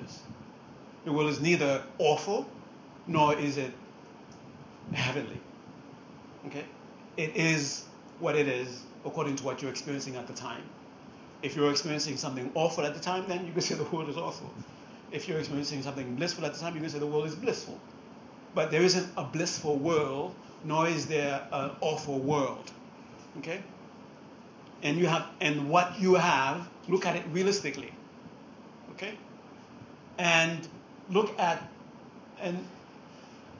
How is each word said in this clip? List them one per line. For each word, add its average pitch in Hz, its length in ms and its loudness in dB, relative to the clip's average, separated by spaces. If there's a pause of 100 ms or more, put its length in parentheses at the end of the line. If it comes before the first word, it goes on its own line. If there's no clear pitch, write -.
is. - 160 -14 (840)
The 156 80 0
world 151 180 4
is 139 100 0
neither 143 420 6 (160)
awful, 190 480 4 (600)
nor 151 300 6
is 143 200 0
it 131 160 -2 (1200)
heavenly, 127 480 -2 (1040)
okay? 135 180 -8 (520)
It 156 180 0
is 160 520 2 (340)
what 156 160 4
it 147 100 6
is 123 360 -2 (220)
according 147 320 -2
to 123 80 -4
what 127 180 -4
you're 135 80 -2
experiencing 131 460 -6
at 117 100 -8
the 117 80 -10
time. 120 280 -8 (800)
If - 140 -4
you're 147 140 6
experiencing 147 480 0
something 135 360 -4
awful 160 300 2
at 147 80 2
the 156 80 -8
time, 185 260 0
then 185 200 -2
you 170 60 -8
can 160 100 0
say - 120 0
the 151 100 0
world 156 260 -4
is 143 80 -6
awful. - 340 -6 (600)
If 151 160 -6
you're 160 100 0
experiencing 139 440 -2
something 131 340 -6
blissful 160 280 -2
at 147 100 -2
the - 60 -10
time, 170 140 -4
you 156 60 -4
can 156 100 -4
say 147 80 -4
the 147 80 0
world 151 200 2
is 156 80 -4
blissful. 208 440 -2 (760)
But 156 160 2
there 156 120 6
isn't 180 340 6
a 165 80 -4
blissful 156 520 0
world, 147 580 2 (300)
nor 156 240 4
is 151 180 0
there 143 360 2 (100)
an 139 180 0 (100)
awful 143 380 0
world. 131 520 2 (680)
Okay? 165 240 -6 (1200)
And 151 160 2
you 175 80 6
have, 160 200 2 (140)
and 147 300 2
what 175 300 6
you 185 140 8
have, 165 540 4 (200)
look 185 180 4
at 165 100 2
it - 140 -4
realistically. 151 640 0 (1000)
Okay? 196 220 -8 (1040)
And 165 480 4 (420)
look 202 300 4
at, 170 240 4 (800)
and 180 240 -2 (960)